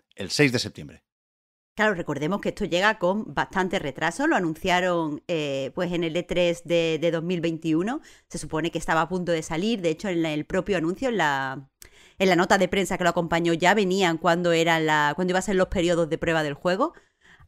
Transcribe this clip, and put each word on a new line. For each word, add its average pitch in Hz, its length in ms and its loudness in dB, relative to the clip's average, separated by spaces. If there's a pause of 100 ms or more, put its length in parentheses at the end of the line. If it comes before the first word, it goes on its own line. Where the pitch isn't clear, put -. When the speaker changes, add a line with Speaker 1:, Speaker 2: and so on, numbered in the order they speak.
(160)
Speaker 1:
el 95 160 -8
seis 143 220 4
de 120 60 0
septiembre". 80 440 -12 (760)
Speaker 2:
Claro, 214 160 2
recordemos 160 460 -4
que - 100 -6
esto - 140 -6
llega 190 360 0
con 185 340 -2
bastante 185 460 -2
retraso. 160 480 -4
Lo 311 100 2
anunciaron, 175 920 0
eh, 139 480 -4
pues 175 160 -2
en 175 140 -2
el 160 100 -2
E 175 80 -2
tres 175 400 0
de, 165 380 0
de 170 100 2
dos 165 100 -2
mil 170 200 -2
veintiuno. 165 580 -2 (300)
Se - 80 -10
supone 156 340 -4
que - 60 -4
estaba 160 240 0
a 165 80 -2
punto 175 240 -2
de 160 100 -2
salir. 190 380 -2
De 170 80 2
hecho, 160 180 -4
en 170 160 0
la, 160 100 -2
el 151 120 -4
propio 185 320 -2
anuncio, 170 320 -2
en 233 80 -2
la, 135 500 -2 (500)
en 190 120 2
la 175 80 4
nota 190 200 4
de 190 120 2
prensa 190 280 -2
que 180 60 -2
lo 170 60 4
acompañó, 170 420 2
ya 175 220 4
venían 185 440 2
cuando 175 360 2
eran 165 320 4
la, 151 300 2
cuando 185 180 0
iba 180 60 2
a - 20 -2
ser 196 160 0
los 185 100 4
periodos 170 420 0
de 156 80 -2
prueba 165 260 0
del 143 100 -4
juego. 190 400 -2 (540)